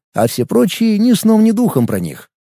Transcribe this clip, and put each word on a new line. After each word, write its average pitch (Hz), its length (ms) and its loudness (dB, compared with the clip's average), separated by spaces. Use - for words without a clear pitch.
а 110 140 0
все - 180 -4
прочие 220 540 0
ни 240 140 2
сном, 220 320 2
ни 226 80 2
духом 196 340 0
про 104 140 -6
них. 78 300 -12